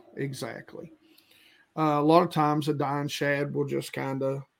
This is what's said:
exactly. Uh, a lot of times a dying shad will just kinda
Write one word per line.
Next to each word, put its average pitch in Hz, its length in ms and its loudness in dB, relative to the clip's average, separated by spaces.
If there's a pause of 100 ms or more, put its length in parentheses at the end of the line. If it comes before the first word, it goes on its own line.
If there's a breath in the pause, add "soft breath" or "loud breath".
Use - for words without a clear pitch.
(160)
exactly. 135 760 -10 (840 soft breath)
Uh, 151 240 2
a 147 40 2
lot 160 180 8
of 170 100 2
times 151 360 2
a 151 60 2
dying 143 340 -2
shad 143 460 -2
will 143 120 0
just 135 280 -4
kinda 135 520 -4 (140)